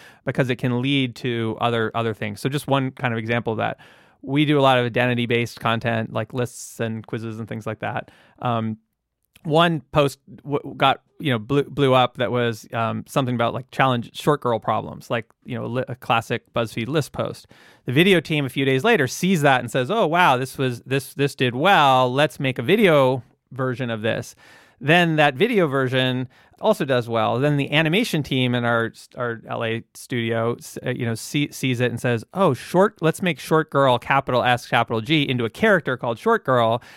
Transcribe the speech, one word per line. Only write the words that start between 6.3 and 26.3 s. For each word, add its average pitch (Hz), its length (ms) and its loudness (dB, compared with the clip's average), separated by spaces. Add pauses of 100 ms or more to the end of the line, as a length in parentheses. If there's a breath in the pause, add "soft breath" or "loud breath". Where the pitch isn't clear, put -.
lists - 480 -8
and 110 260 -4
quizzes 113 320 -8
and 113 100 -10
things 113 160 -10
like 107 160 -8
that. 110 300 -8 (300 soft breath)
Um, 113 380 -2 (640)
one 165 380 2 (100)
post 143 260 2 (240)
w-, 139 340 -6
got, 135 260 2 (180)
you 156 100 -2
know, 123 80 2
blew, 135 260 0
blew 131 300 2
up 127 220 2
that 120 160 -2
was, 120 400 -2
um, 113 340 -4
something 127 300 -2
about, 117 180 -2
like, 123 160 -10
challenge 127 480 0
short 147 220 0
girl 117 180 -2
problems, 104 520 -6
like, 117 160 -4 (180)
you - 120 -10
know, 117 100 -8
li-, 120 200 -4
a 127 80 -10
classic - 600 -4
BuzzFeed 117 340 -4
list 147 240 -4
post. - 340 -8 (380 soft breath)
The 127 80 -4
video 175 260 6
team 151 260 -2
a 131 40 -4
few 135 160 -2
days 131 180 2
later 202 240 4
sees 175 360 0
that 135 180 4
and 120 100 -8
says, 127 220 -2
"Oh, 220 160 2
wow, 160 280 4
this 127 220 -6
was, 127 220 -2
this, 131 340 -6
this 139 220 -2
did 123 180 0
well. 135 580 4
Let's 147 280 0
make 135 180 -2
a 123 40 -6
video 143 600 4 (300)
version 127 380 -4
of 110 120 -4
this." 110 320 -4 (460 loud breath)
Then 160 360 4
that 147 200 4
video 190 320 2
version 127 600 0 (300 soft breath)